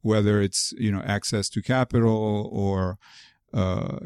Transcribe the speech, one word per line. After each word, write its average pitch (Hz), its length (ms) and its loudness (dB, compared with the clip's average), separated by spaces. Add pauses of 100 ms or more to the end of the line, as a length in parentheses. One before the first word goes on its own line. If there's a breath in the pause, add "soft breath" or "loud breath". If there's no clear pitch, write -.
whether 104 380 2
it's, - 380 -2
you 107 140 0
know, 95 120 -4
access 101 460 -4
to 104 120 -4
capital 110 920 2
or, 95 460 0 (540 soft breath)
uh, - 540 -2